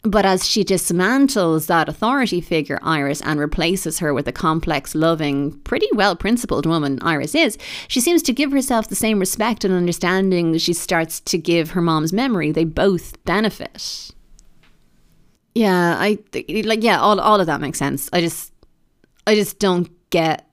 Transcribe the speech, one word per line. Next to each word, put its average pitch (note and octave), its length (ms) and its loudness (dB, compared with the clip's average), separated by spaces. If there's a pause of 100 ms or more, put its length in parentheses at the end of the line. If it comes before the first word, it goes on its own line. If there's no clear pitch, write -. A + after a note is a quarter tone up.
But G3+ 220 2
as F#3+ 240 2
she G3+ 160 0
dismantles F#3 1000 2
that E3 200 2
authority A3 540 0
figure, D#3 420 -2
Iris, C#3+ 380 -2
and D3+ 180 -2
replaces D#3+ 600 -2
her D3+ 160 0
with C#3 120 -2
a B2 60 -6
complex, D#3+ 640 -2
loving, D3+ 680 0
pretty - 320 -2
well-principled G3+ 720 0
woman D3+ 380 0
Iris D3+ 320 -2
is, D4 240 2 (280)
she - 140 -2
seems E4+ 220 2
to C#4+ 100 0
give C#4 180 0
herself B3+ 380 0
the G3+ 60 -8
same A3 240 0
respect G#3+ 440 -2
and F#3+ 120 2
understanding F3+ 840 0
she E3+ 160 0
starts E3 480 -2
to - 160 -4
give E3 360 0
her F3+ 100 0
mom's D#3+ 320 0
memory. G3+ 360 0
They D#3+ 140 0
both E3+ 600 -2
benefit. - 840 -4 (1400)
Yeah, F3+ 460 4
I G#3 160 2 (160)
th-, D#3+ 320 -4
like, A3 180 0
yeah, G#3 160 4
all, F#3+ 220 4
all G#3+ 180 4
of F#3 80 2
that D3+ 140 -2
makes C#3 180 -6
sense. C#3 320 -4
I F3+ 120 0
just, - 320 -6 (720)
I G#3+ 80 4
just G#3 240 0
don't F3+ 320 0 (180)
get D#3+ 440 0